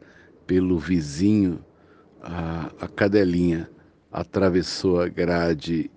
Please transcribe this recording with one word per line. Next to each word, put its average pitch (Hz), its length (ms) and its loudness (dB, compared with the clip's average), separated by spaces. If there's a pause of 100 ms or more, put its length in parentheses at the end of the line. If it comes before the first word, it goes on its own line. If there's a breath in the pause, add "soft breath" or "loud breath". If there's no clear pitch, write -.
(460 loud breath)
pelo 92 320 2
vizinho, 87 840 0 (600 loud breath)
a, 82 480 -8 (100)
a 90 80 -8
cadelinha 87 840 2 (400 loud breath)
atravessou 90 880 0
a 87 80 0
grade 85 880 -2